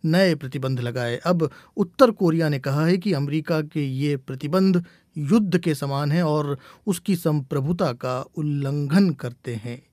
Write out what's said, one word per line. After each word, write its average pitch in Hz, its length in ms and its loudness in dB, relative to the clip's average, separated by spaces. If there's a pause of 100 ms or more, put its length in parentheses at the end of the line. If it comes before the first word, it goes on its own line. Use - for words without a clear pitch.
नए 170 300 4
प्रतिबंध 135 440 -4
लगाए। 120 380 -4
अब 165 340 0 (260)
उत्तर 226 340 4
कोरिया 165 380 2
ने 139 100 -2
कहा 139 260 0
है 180 120 4
कि 180 160 -2
अमेरिका 151 480 0
के 147 240 -4
ये 139 320 -2
प्रतिबंध 170 680 0 (320)
युद्ध 180 400 2
के 170 180 0
समान 139 360 -2
हैं 175 120 2
और 147 340 0 (300)
उसकी 190 280 0
संप्रभुता 151 800 -2
का 127 320 -6 (100)
उल्लंघन 147 760 0
करते 123 460 -8
हैं। 120 380 -10